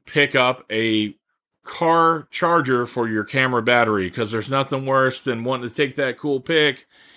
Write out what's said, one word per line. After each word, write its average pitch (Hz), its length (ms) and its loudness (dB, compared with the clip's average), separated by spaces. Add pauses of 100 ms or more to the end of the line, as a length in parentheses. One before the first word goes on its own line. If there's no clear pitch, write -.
pick 143 300 0
up 127 360 0
a 110 460 0 (480)
car 165 640 2
charger 131 540 0
for 117 240 -4
your 107 160 -2
camera 127 380 0
battery, 110 480 2
'cause 110 220 -4
there's 113 180 -6
nothing 135 340 -2
worse 131 360 0
than 117 240 -4
wanting 123 240 -4
to 107 60 -14
take 139 220 -4
that 131 220 -4
cool 139 220 -4
pic 151 460 0 (300)